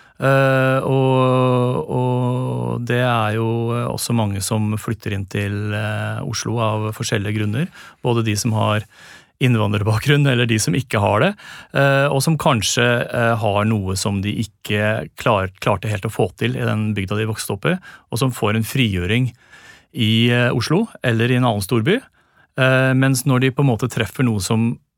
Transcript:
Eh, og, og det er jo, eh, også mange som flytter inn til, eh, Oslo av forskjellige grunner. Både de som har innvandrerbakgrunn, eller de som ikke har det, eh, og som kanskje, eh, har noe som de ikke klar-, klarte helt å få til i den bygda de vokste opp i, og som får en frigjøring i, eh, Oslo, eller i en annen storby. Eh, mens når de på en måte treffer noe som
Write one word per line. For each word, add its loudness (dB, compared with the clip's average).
Eh, 2
og, 2
og -2
det 0
er 0
jo, 0
eh, -4
også -4
mange 0
som 0
flytter -6
inn -6
til, -4
eh, -4
Oslo -4
av -2
forskjellige -4
grunner. -2
Både 2
de 0
som -2
har 0
innvandrerbakgrunn, 2
eller 2
de 0
som 0
ikke -2
har 2
det, 2
eh, 4
og 0
som 0
kanskje, 2
eh, 2
har 0
noe -2
som -4
de -4
ikke -4
klar-, 0
klarte -2
helt -4
å -6
få -2
til -2
i -4
den 0
bygda -4
de -2
vokste -8
opp -6
i, 2
og -6
som 0
får -2
en 0
frigjøring -2
i, 2
eh, 2
Oslo, 0
eller 2
i 4
en 2
annen 2
storby. 0
Eh, 4
mens 2
når 4
de 2
på -4
en 4
måte -2
treffer -4
noe 0
som 0